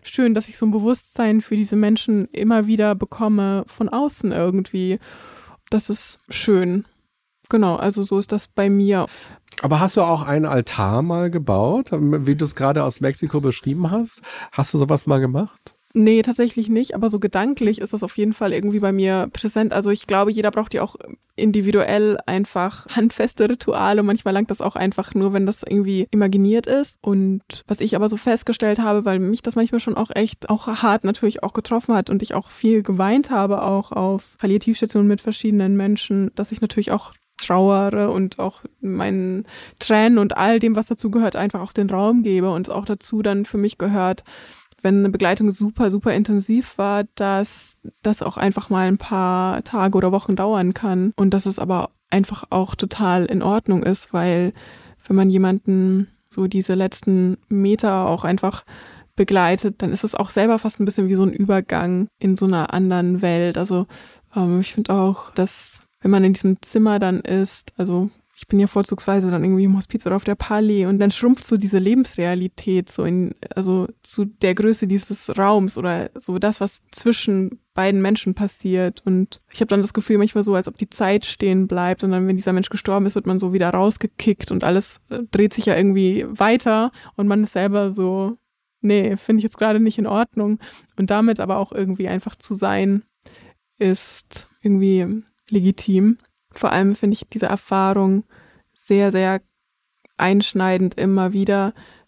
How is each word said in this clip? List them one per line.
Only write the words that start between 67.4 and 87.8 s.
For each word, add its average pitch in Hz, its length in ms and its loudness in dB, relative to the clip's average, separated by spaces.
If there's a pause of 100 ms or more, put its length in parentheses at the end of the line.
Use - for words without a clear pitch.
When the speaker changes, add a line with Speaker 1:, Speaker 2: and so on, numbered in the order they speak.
Speaker 1:
also 185 340 -2 (300)
ich - 80 -20
bin 202 100 4
ja 202 100 4
vorzugsweise 196 600 0
dann 170 140 0
irgendwie 190 200 2
im 196 120 4
Hospiz - 300 -4
oder 190 100 0
auf 202 80 -4
der 202 100 -2
Pali 208 520 0
und 196 120 2
dann 202 120 4
schrumpft 240 340 2
so 220 140 2
diese 196 180 0
Lebensrealität 185 1120 0
so 170 140 -4
in, 180 300 0 (200)
also 185 320 0 (160)
zu - 220 -4
der 196 300 0
Größe 214 320 2
dieses 196 500 -4
Raums 202 400 2
oder 170 420 -4
so 185 200 -6
das, 208 200 0
was - 220 -6 (100)
zwischen 196 720 0 (140)
beiden 190 260 2
Menschen 190 320 0
passiert. 185 720 -2
Und 185 380 0 (100)
ich - 80 -8
habe 220 80 0
dann 202 140 2
das 202 100 -6
Gefühl 214 240 0
manchmal 208 260 2
so, 202 120 0
als 185 140 -2
ob - 100 -12
die 208 100 -6
Zeit 202 380 -2
stehen 190 420 0
bleibt 180 340 -2
und 190 100 0
dann, 185 140 0
wenn 190 100 2
dieser 185 180 -2
Mensch 185 160 0
gestorben 202 340 -2
ist, 208 100 -2
wird - 120 -4
man 185 120 0
so 185 140 -2
wieder 185 160 2
rausgekickt 202 800 0
und 185 140 -2
alles, - 360 0 (100)
äh, 240 80 -8 (120)
dreht 202 220 4
sich 220 140 -4
ja 202 100 4
irgendwie 190 500 2
weiter 220 640 2 (240)
und 202 120 0
man 208 140 2
ist 208 100 -4
selber 202 400 0